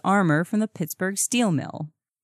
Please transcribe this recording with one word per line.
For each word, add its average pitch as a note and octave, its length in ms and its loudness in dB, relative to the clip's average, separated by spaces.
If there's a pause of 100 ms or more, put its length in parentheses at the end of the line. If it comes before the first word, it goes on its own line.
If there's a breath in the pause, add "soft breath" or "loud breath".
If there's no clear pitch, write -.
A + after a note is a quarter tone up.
armor F3 400 4
from G#3+ 160 -2
the A3 80 -2
Pittsburgh F#3 500 -6
steel A#3+ 320 0
mill. D3+ 380 -4 (360)